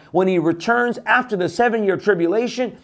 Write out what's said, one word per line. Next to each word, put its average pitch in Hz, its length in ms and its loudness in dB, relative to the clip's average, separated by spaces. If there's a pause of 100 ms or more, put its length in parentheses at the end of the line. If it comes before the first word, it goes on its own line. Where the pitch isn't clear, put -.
(120)
when 185 160 2
he 185 120 2
returns 226 640 0
after 233 320 0
the 175 100 -2
seven-year 220 480 0
tribulation, 208 880 0